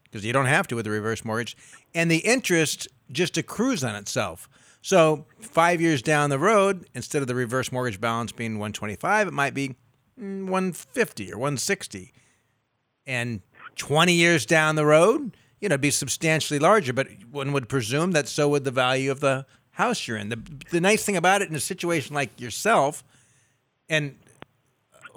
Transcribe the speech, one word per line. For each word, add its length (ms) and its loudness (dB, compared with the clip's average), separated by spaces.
'cause 140 -10
you 80 -2
don't 140 2
have 200 2
to 80 -6
with 80 -4
the 80 -4
reverse 320 -4
mortgage, 320 -6
and 180 0
the 60 4
interest 720 0
just 280 -2
accrues 480 -2
on 100 -6
itself. 540 -6
So 460 4
five 400 2
years 220 2
down 280 2
the 100 0
road, 540 2
instead 280 -4
of 80 -4
the 60 -4
reverse 360 -2
mortgage 300 -4
balance 320 -2
being 260 -6
one 140 -6
twenty-five, 540 0
it 60 -8
might 200 0
be, 220 -6
mm, 280 -10
one 260 0
fifty 580 -6
or 60 -10
one 200 -2
sixty. 540 -6
And 340 -4
twenty 380 4
years 320 4
down 300 2
the 100 2
road, 520 4
you 80 -4
know, 40 2
it'd 80 0
be 100 2
substantially 680 0
larger, 320 4
but 160 -2
one 220 -4
would 160 -2
presume 420 0
that 160 2
so 220 0
would 160 0
the 60 -2
value 380 0
of 120 -4
the 240 0
house 360 -2
you're 100 -4
in. 120 -8
The, 120 -6
the 100 2
nice 240 2
thing 120 0
about 240 4
it 80 -4
in 60 -6
a 60 -4
situation 520 -4
like 280 -6
yourself, 640 0
and 280 -2